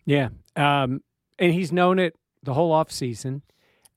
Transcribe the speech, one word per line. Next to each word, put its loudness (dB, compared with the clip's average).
Yeah. 2
Um, 0
and 4
he's -2
known 2
it -2
the -6
whole 2
offseason. -4